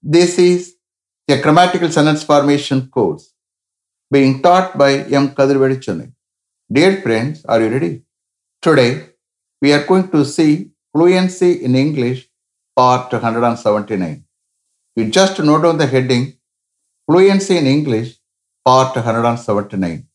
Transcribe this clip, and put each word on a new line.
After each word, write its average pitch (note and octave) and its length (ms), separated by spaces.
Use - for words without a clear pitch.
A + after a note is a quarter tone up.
This E3+ 300
is F3+ 380
a C3+ 140
grammatical E3+ 480
sentence D3+ 340
formation C#3+ 640
course E2+ 440
being C3+ 280
taught F3+ 380
by C#3 200
M. C#3 320
Kadirvedi C3+ 480
Chennai. G2 360
Dear F#3 300
friends, A#2+ 440
are A2+ 140
you A2 100
ready? C#3+ 340
Today, C#3 480
we C#3+ 140
are C#3+ 100
going F#3 280
to D3+ 120
see D#3 460
fluency F3+ 600
in B2+ 100
English, C3 560
part B2+ 380
hundred A#2 320
and A#2 120
seventy-nine. G2+ 680
You A2 140
just F#3+ 300
note D3+ 240
down E3 160
the D3+ 80
heading, B2+ 500
Fluency F#3+ 480
in D#3 80
English, C3 500
part C3 320
hundred A#2 300
and A#2 140
seventy-nine. G2 760